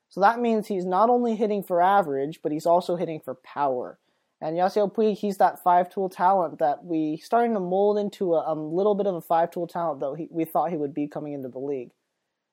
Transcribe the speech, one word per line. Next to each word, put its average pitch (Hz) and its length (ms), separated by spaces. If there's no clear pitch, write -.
So 180 100
that 226 200
means 226 260
he's 185 180
not 185 240
only 240 280
hitting 208 260
for 180 180
average, 165 640
but 151 100
he's 156 140
also 175 300
hitting 165 220
for 131 160
power. 127 640
And 160 160
Yasiel 196 340
Puig, 214 240
he's 208 220
that 180 240
five-tool 180 480
talent 180 480
that 147 260
we 160 320
starting 233 380
to 202 60
mold 196 360
into 202 380
a, 151 180
a - 20
little 170 400
bit 202 120
of 190 80
a 165 80
five-tool 170 460
talent 160 320
that 143 180
he, 165 120
we 165 140
thought 160 260
he 175 60
would 147 160
be 147 160
coming 147 240
into 135 160
the 131 100
league. 135 340